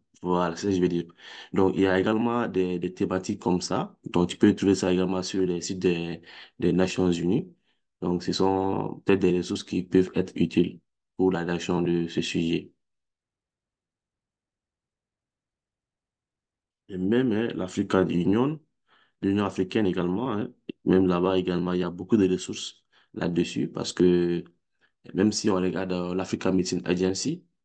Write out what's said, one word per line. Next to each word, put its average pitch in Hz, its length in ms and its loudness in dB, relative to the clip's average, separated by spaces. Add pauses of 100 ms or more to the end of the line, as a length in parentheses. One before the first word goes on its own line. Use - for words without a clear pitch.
(220)
Voilà, 87 340 0
c'est - 80 -12
ce 101 40 -2
que 98 80 2
je 90 60 2
veux 90 80 4
dire. 85 160 -4 (480)
Donc, 95 220 4
il - 60 2
y 98 60 4
a 95 120 2
également 113 480 0
des, 92 320 -2
des 90 140 -4
thématiques 92 480 -4
comme 90 200 0
ça. 143 340 -4 (100)
Donc, 87 240 0
tu - 80 -10
peux 104 180 8
trouver 98 200 2
ça 92 160 0
également 92 320 0
sur 95 220 -2
les 87 160 -2
sites 92 180 -6
des, 85 420 -2 (380)
des 90 140 2
Nations 92 380 2
Unies. 87 420 0 (480)
Donc, 87 220 -2
ce 90 100 -2
sont 95 720 -2
peut-être 98 160 4
des 90 160 4
ressources 90 260 -4
qui 90 200 -4
peuvent 92 320 2
être - 200 -2
utiles - 460 0 (340)
pour 95 160 2
la 87 80 0
rédaction 87 420 -2
de 85 260 0
ce 87 140 -4
sujet. 85 500 -2 (4000)
Et 98 80 -6
même, 113 340 2
hein, 110 240 0
l'African 92 520 0
Union, 98 520 0 (640)
l'Union 98 240 2
africaine 95 400 -2
également, 92 480 -2
hein, 104 160 -4 (360)
même 92 220 6
là-bas 90 300 2
également, 90 360 -2
il 90 60 0
y 90 40 0
a 85 60 -4
beaucoup 92 280 0
de 95 120 6
ressources - 540 -6 (300)
là-dessus 87 560 -2
parce - 240 -8
que 87 500 2 (680)
même 98 180 2
si 107 180 -2
on 98 60 2
regarde, 92 380 -2
euh, 90 200 -4
l'Africa 92 380 -4
Medicine 90 340 0
Agency, 95 580 -2 (220)